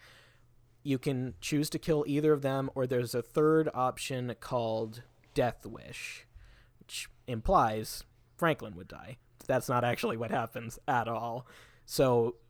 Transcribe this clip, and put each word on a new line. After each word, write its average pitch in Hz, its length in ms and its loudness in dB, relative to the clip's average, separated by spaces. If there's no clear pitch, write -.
You 135 160 0
can 127 420 -2
choose 151 300 0
to 160 80 -4
kill 151 260 0
either 151 280 4
of 139 100 2
them, 135 320 0
or 131 100 0
there's 123 300 0
a 120 80 0
third 156 500 4
option 123 680 -4
called 113 640 -4
Death 123 320 0
Wish, - 600 -14
which - 300 -12
implies 113 800 2
Franklin 120 380 0
would 90 140 -16
die. - 280 -16
That's 131 220 0
not 123 140 2
actually 120 340 0
what 117 120 -4
happens 117 480 -4
at 120 200 2
all. 117 400 -6
So, 120 500 4